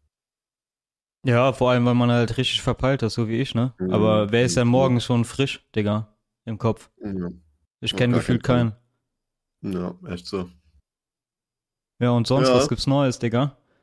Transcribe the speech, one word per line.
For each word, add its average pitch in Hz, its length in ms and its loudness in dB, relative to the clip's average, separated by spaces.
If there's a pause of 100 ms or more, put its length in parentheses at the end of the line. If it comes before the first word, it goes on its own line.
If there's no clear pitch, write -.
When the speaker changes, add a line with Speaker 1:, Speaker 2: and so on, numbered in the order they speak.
(1300)
Speaker 1:
Ja, 127 280 4
vor 123 180 2
allem, 120 140 4
weil 120 100 4
man 120 160 2
halt 120 260 0
richtig - 240 -2
verpeilt 131 400 -2
ist, 110 140 -2
so 117 120 -2
wie 113 140 -2
ich, 135 140 -6
ne? 120 240 -2
Speaker 2:
Mhm. 92 120 -4
Speaker 1:
Aber 107 400 2
wer 117 120 4
ist 123 140 0
denn 120 100 2
Speaker 2:
Mhm. 120 40 4
Speaker 1:
morgens 127 340 2
schon 117 200 0
frisch, - 400 -4 (100)
Digga, 107 380 -2 (300)
im 110 160 -10
Kopf? - 320 -4 (100)
Speaker 2:
Ja. 95 280 -8 (500)
Speaker 1:
Ich 110 140 -6
Speaker 2:
Auf - 40 -10
Speaker 1:
kenn 120 140 2
Speaker 2:
gar 117 80 2
Speaker 1:
gefühlt 120 240 -2
Speaker 2:
keinen 120 300 0 (880)
Speaker 1:
keinen. 98 100 -6
Speaker 2:
Fall. 90 220 -6 (100)
Ja, 87 80 -12
echt 87 140 -12
so. 92 220 -8 (1500)
Speaker 1:
Ja, 123 120 0
und 117 160 0
sonst, 131 220 2
Speaker 2:
Ja. 123 60 6
Speaker 1:
was 135 120 4
gibt's - 200 -4
Neues, 139 320 2
Digga? 123 380 -2 (260)